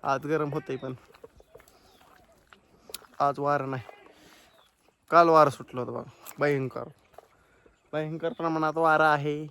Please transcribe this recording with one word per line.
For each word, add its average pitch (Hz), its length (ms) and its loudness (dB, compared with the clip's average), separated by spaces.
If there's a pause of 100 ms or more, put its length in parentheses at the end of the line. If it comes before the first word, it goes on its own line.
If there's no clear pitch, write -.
आज 139 220 -2
गरम 151 280 -2
होतंय 139 240 -8
पण 131 160 -10 (2250)
आज 143 200 0
वारं 143 320 -2
नाही. 120 120 -8 (1300)
काल 170 180 8
वारं 156 200 8
सुटलं 127 320 -10
होतं 120 120 -8
बघा, 123 160 -12 (300)
भयंकर, 135 480 -2 (1040)
भयंकर 156 400 -6
प्रमाणात 160 440 -2
वारा 156 360 4
आहे 147 240 -2 (140)